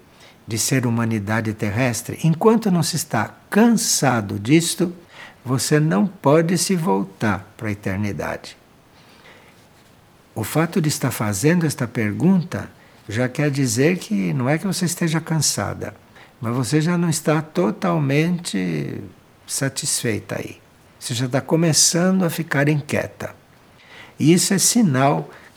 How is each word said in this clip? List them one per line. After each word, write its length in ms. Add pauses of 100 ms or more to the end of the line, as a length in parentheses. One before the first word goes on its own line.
(460)
de 120
ser 280
humanidade 680
terrestre, 680
enquanto 480
não 120
se 120
está 400 (140)
cansado 880
disto, 540 (520)
você 340
não 260
pode 520
se 180
voltar 800
para 140
a 20
eternidade. 880 (1800)
O 80
fato 380
de 60
estar 240
fazendo 540
esta 200
pergunta 840 (400)
já 180
quer 240
dizer 460
que 360
não 140
é 100
que 80
você 200
esteja 340
cansada, 760 (460)
mas 160
você 240
já 180
não 120
está 320
totalmente 1600 (440)
satisfeita 920
aí. 240 (380)
Você 140
já 120
está 160
começando 840
a 60
ficar 400
inquieta. 680 (840)
E 140
isso 220
é 40
sinal 720 (280)